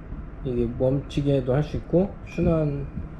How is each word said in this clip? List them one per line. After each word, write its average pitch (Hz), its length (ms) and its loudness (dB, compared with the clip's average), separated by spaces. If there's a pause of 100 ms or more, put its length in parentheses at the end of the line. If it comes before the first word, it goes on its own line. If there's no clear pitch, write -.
(440)
이게 120 240 0 (100)
멈추게도 139 760 2
할 143 120 4
수 - 140 -4
있고 185 360 2 (140)
순환 156 580 2 (340)